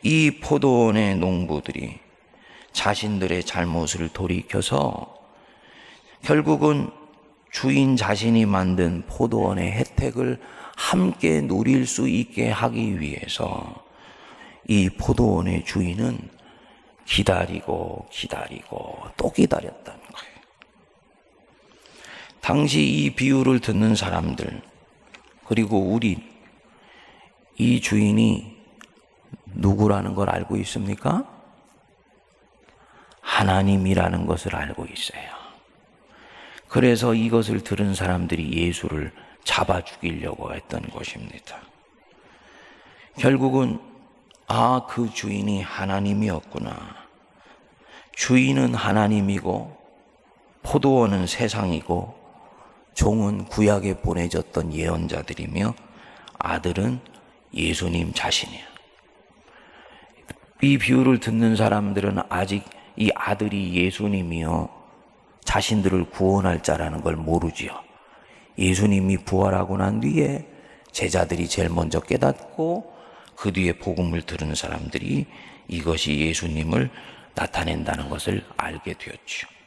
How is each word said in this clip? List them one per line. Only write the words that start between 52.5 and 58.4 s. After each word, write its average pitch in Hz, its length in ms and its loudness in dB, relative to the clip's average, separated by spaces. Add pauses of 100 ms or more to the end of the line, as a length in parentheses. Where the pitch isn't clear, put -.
종은 104 500 0
구약에 101 540 0
보내졌던 85 760 -2
예언자들이며 82 1000 -4 (640)
아들은 90 600 -2 (540)
예수님 82 600 -2
자신이야." - 500 -6 (2000)